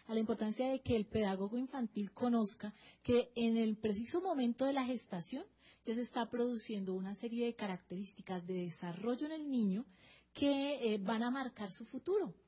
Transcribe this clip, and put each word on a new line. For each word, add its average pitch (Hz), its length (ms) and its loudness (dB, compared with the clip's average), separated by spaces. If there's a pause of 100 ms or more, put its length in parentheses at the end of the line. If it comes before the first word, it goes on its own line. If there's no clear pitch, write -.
a 226 60 -4
la 220 80 2
importancia 220 480 0
de 269 120 0
que 247 140 2
el 214 100 2
pedagogo 202 520 0
infantil 240 560 -2
conozca 226 600 0 (300)
que 240 320 4
en 226 220 4
el 220 180 4
preciso 226 460 0
momento 262 420 2
de 269 100 4
la 269 120 2
gestación 240 580 -4 (400)
ya 226 120 -2
se 240 60 0
está 233 280 -2
produciendo 226 640 -2
una 190 200 -2
serie 233 320 -2
de 233 100 -2
características 185 920 -6
de 185 60 -2
desarrollo 180 720 -4
en 311 80 -4
el 302 180 -4
niño 220 340 2 (460)
que, 277 640 2
eh, 214 40 2
van 220 260 0
a 240 80 2
marcar 247 420 -4
su - 100 -12
futuro 277 500 0 (140)